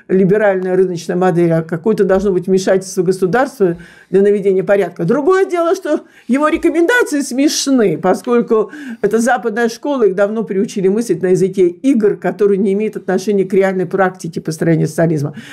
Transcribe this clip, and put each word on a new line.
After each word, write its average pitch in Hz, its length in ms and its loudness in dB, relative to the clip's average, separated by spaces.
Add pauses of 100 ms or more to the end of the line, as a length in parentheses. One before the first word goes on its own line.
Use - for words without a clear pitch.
либеральная 190 640 2
рыночная 180 400 -2
модель, 175 380 2
а 160 80 2
какое-то 180 420 -2
должно 190 300 2
быть 180 140 -2
вмешательство 190 540 0
государства 185 760 0 (320)
для 190 120 2
наведения 196 420 2
порядка. 175 420 0
Другое 302 400 2
дело, 339 280 0
что 330 280 -2 (260)
его 285 220 2
рекомендации 339 720 0
смешны, 262 760 0
поскольку 220 760 0 (300)
это 214 180 0
западная 233 500 0
школа, 262 340 -4
их 190 120 2
давно 208 280 0
приучили 196 460 -2
мыслить 196 320 -2
на 180 60 -2
языке 185 400 2
игр, 214 500 0
которые 196 400 0
не 196 160 0
имеют 208 240 -4
отношения 185 480 -2
к 190 80 -6
реальной 190 320 0
практике 185 560 -4
построения 160 460 0
социализма. 151 480 -2 (180)